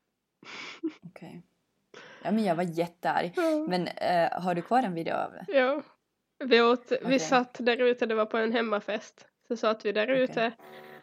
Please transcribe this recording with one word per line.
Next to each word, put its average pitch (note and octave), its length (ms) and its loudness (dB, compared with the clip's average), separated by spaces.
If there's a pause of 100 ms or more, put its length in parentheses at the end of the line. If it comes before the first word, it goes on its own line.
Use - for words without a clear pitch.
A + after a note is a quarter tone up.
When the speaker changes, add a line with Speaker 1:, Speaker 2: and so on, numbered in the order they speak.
(420)
Speaker 1:
<laughs> - 640 -12
Speaker 2:
Okej. F3 380 -18 (840)
Ja, F3 80 -2
men A3 120 0
jag F3+ 120 2
var F3 80 0
jättearg. E3+ 720 -2
Speaker 1:
Ja. D#4 320 0
Speaker 2:
Men, F3+ 200 0
eh, E3+ 540 0
har F3+ 140 -2
du E3+ 60 -4
kvar B3 220 0
en F#3 100 -4
video E3 220 -4
av - 160 -4
det? - 160 -16
Speaker 1:
Ja. C#4 360 2 (600)
Vi A#3 160 6
åt, B3 300 2
vi B3 140 0
Speaker 2:
Okej. B3+ 140 4
Speaker 1:
satt B3 400 2
där A#3 180 2
ute, B3 280 2
det A3+ 100 -2
var A3 100 2
på A3 120 -4
en A3+ 160 0
hemmafest. A3 720 -4 (200)
Så A#3 100 -4
satt A3 280 0
vi G#3 60 -2
där G#3+ 200 0
Speaker 2:
Okej. C4 120 2
Speaker 1:
ute A#3 300 -2 (500)